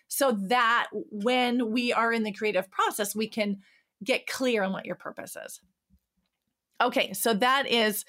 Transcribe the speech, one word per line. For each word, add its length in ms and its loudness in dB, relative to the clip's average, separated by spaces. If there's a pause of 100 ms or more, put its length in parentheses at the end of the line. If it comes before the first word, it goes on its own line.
so 240 2
that 600 2
when 800 0
we 200 0
are 220 2
in 100 0
the 80 -2
creative 400 -2
process, 420 0
we 140 -2
can 340 -2 (440)
get 200 0
clear 380 0
on 80 0
what 140 -6
your 100 -8
purpose 400 -12
is. 240 -14 (1200)
Okay, 320 2
so 200 2
that 340 2
is 420 2